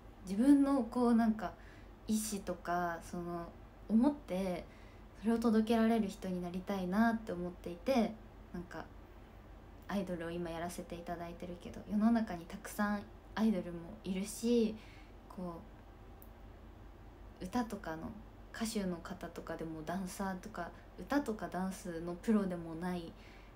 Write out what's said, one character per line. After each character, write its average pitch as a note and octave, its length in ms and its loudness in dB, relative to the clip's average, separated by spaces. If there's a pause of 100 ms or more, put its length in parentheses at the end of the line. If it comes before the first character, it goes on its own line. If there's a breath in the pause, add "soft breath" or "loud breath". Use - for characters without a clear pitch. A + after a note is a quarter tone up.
(260)
自 G3 140 0
分 C#4 220 10
の C#4 220 6
こ A#3+ 240 4
う A#3+ 60 8
な A3+ 120 8
ん A3 80 4
か F3 180 -4 (560 loud breath)
意 G#3+ 80 4
志 G#3+ 240 -2
と F3+ 140 -4
か、 F3 480 0
そ - 160 -8
の E3+ 280 -6 (440)
思 A3+ 200 8
っ D4 40 2
て F3+ 500 -2 (560 loud breath)
そ G3 60 -4
れ A#3 80 6
を A#3 40 2
届 A3+ 360 6
け - 20 6
ら A3+ 100 6
れ A3+ 140 6
る G3 80 2
人 F#3+ 200 -6
に F3+ 120 -2
な F3+ 100 -4
り F#3 100 -4
た G3 180 -2
い F#3 80 -2
な A3 260 6
っ A3+ 60 0
て - 140 -6
思 F3 180 -2
っ - 20 -8
て - 180 -10
い F3 40 -8
て、 B3 400 2 (400)
な F3+ 60 -6
ん - 20 -8
か D#3+ 240 -10 (1000)
ア F#3 80 -2
イ G3 80 0
ド F3+ 100 -2
ル E3 140 -4
を - 20 -2
今 E3+ 200 -2
や E3 100 -4
ら F3 100 -2
せ - 140 -8
て - 100 -10
い E3+ 40 -8
た E3+ 180 -4
だ E3+ 120 -8
い F3 40 -8
て F3 160 -10
る F3 120 -8
け - 100 -12
ど、 - 100 -12 (100)
世 G#3+ 80 2
の A3+ 140 8
中 A3 220 2
に E3 100 -8
た - 140 -10
く - 100 -12
さ G#3 260 0
ん G#3 80 -2 (320)
ア G3+ 80 2
イ A3 80 6
ド F3+ 100 2
ル F3 120 -6
も E3+ 60 -8 (260)
い F#3+ 100 -2
る F#3+ 100 0
し、 A3+ 520 4 (520 loud breath)
こ F3 320 -8 (1800)
う F#3 40 -8
歌 A#3+ 200 0
と G#3+ 120 -4
か E3 200 -6
の E3 160 -8 (420)
歌 A3+ 120 -2
手 G#3 180 -2
の F3+ 120 0
方 E3+ 300 -10
と E3 160 -10
か E3 140 -6
で D#3+ 80 -6
も、 D#3+ 200 -6
ダ E3+ 120 -4
ン F#3+ 100 -2
サ F#3+ 200 -4
ー F#3+ 100 -2
と F#3 120 -12
か、 E3+ 220 -6 (280 loud breath)
歌 C#4 220 2
と A#3 140 -2
か F3+ 140 -4
ダ F#3 180 -2
ン F#3+ 60 -2
ス E3+ 280 -6
の F3 140 -4
プ G3 180 2
ロ G3 140 6
で F3 100 -2
も E3 200 -8
な F3+ 180 -2
い E3 180 -6 (440 loud breath)